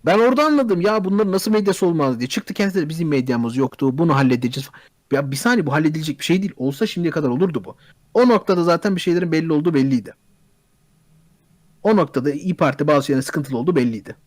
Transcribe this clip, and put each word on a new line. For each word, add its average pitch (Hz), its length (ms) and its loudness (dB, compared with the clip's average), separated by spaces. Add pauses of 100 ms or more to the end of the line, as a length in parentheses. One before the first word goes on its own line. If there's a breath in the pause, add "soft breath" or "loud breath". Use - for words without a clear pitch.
Ben 196 100 4
orada 254 260 4
anladım 262 360 2
ya, 208 240 0
bunların 196 280 0
nasıl 190 180 -2
medyası 196 360 0
olmaz 143 320 0
diye. 123 100 -4
Çıktı - 260 -6
kendisi 196 240 -2
dedi, 151 100 -2
"Bizim 160 200 -4
medyamız 123 480 -2
yoktu, 135 420 -2
bunu 160 160 2
halledeceğiz." 127 560 0 (420 loud breath)
Ya 139 180 -2
bir 139 60 -6
saniye, 233 300 0
bu 131 60 -2
halledilecek 156 460 -2
bir - 60 -12
şey 185 180 0
değil. 202 140 -6
Olsa 139 300 -2
şimdiye 170 240 -4
kadar 151 180 -2
olurdu 135 360 -2
bu. - 120 -18 (380 soft breath)
O 247 140 4
noktada 185 360 2
zaten 175 320 0
bir 175 40 -4
şeylerin 175 320 0
belli 160 200 0
olduğu 156 220 0
belliydi. 135 400 0 (1700)
O 214 140 4
noktada 143 360 0
İYİ 175 240 -4
Parti 143 300 0
bazı 147 200 2
şeylerin 135 160 0
sıkıntılı 135 360 -6
olduğu 160 180 0
belliydi. 117 400 -2 (100)